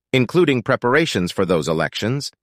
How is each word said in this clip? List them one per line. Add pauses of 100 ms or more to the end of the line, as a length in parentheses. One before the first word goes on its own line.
(120)
including
preparations
for
those
elections, (120)